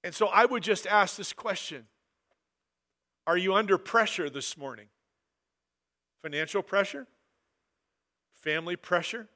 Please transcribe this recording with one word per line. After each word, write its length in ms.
And 100
so 140
I 160
would 180
just 240
ask 300
this 160
question. 540
Are 100
you 180
under 220
pressure 540
this 260
morning? 300
Financial 400
pressure? 460
Family 420
pressure? 600